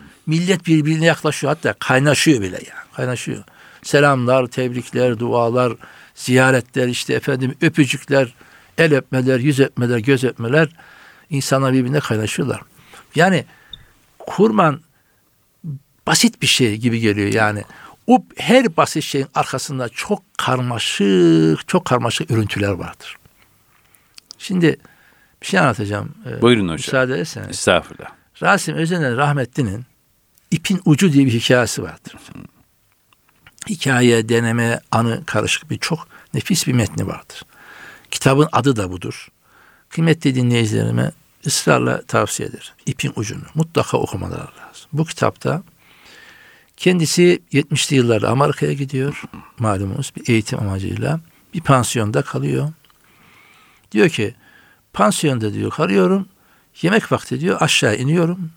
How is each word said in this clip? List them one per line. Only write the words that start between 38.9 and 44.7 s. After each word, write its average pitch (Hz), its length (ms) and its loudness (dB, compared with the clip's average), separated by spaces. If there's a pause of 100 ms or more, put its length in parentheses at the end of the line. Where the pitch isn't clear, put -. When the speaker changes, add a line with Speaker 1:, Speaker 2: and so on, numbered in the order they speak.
Speaker 1:
budur. - 360 -12 (600)
Kıymetli 165 460 0
dinleyicilerime 117 800 0 (340)
ısrarla 127 560 0
tavsiye - 460 -2
ederim. - 160 -16 (220)
İpin - 300 -6
Ucu'nu - 280 -8 (100)
mutlaka 156 440 -2
okumaları 90 420 -6
lazım. - 520 -20